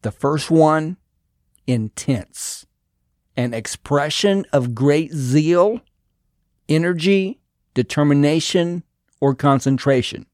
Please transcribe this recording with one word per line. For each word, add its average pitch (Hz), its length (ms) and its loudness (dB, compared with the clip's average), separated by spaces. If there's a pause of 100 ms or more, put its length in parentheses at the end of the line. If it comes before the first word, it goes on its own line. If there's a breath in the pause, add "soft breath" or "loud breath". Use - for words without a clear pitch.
The 107 100 -6
first 143 400 -4
one, 160 460 2 (680)
intense. - 960 -6 (720)
An 123 160 -4
expression 151 960 -2
of 123 240 0
great 143 380 0
zeal, 160 720 2 (880)
energy, 180 680 0 (360)
determination, 151 1080 0 (380)
or 139 140 2
concentration. 135 1000 0